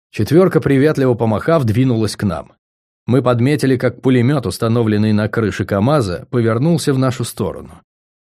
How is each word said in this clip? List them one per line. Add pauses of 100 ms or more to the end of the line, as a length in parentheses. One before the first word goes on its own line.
(120)
Четвёрка,
приветливо
помахав,
двинулась
к
нам. (540)
Мы
подметили,
как
пулемёт,
установленный
на
крыше
КамАЗа,
повернулся
в
нашу
сторону. (480)